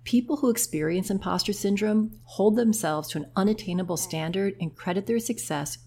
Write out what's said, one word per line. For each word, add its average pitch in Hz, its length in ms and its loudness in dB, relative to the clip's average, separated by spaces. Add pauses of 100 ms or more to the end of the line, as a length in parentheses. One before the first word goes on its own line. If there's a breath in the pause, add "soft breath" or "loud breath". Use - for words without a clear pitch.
People 247 320 2
who 262 120 2
experience 175 600 0
imposter 190 400 0
syndrome 214 600 2 (100)
hold 214 320 2
themselves 208 540 2
to - 80 -6
an 151 180 -6
unattainable 185 640 0
standard 175 640 -2
and 160 120 -4
credit 190 340 -2
their 233 120 2
success 160 680 -4